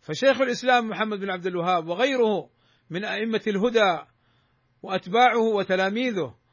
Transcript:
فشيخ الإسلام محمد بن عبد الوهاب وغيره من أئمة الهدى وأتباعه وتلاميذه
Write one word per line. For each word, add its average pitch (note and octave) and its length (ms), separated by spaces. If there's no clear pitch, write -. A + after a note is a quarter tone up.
فشيخ B3+ 400
الإسلام A#3+ 480
محمد G#3 300
بن G3 100
عبد F3+ 160
الوهاب F3 420
وغيره A3 600
من F#3 160
أئمة G#3 420
الهدى G3+ 580
وأتباعه G#3+ 580
وتلاميذه F#3+ 800